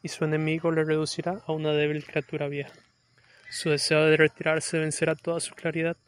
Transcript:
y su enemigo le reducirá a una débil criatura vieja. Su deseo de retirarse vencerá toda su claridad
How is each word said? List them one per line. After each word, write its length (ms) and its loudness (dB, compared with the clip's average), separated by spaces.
y 60 -10
su 160 -4
enemigo 460 0
le 120 2
reducirá 640 -2
a 60 -4
una 200 -2
débil 320 0
criatura 440 -6
vieja. 240 -8
Su 200 -4
deseo 360 4
de 100 6
retirarse 640 2
vencerá 360 0
toda 260 -4
su 140 -10
claridad 420 -2